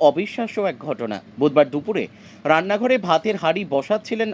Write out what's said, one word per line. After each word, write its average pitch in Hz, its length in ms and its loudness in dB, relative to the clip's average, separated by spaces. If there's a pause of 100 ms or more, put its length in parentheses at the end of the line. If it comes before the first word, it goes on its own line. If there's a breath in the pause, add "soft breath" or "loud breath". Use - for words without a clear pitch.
অবিশ্বাস্য 202 600 0
এক 180 180 -2
ঘটনা। 117 420 -6 (180)
বুধবার 143 320 4
দুপুরে 147 340 -4 (400 loud breath)
রান্নাঘরে 202 540 2
ভাতের 196 380 0
হাঁড়ি 170 340 -2
বসাচ্ছিলেন 214 640 -2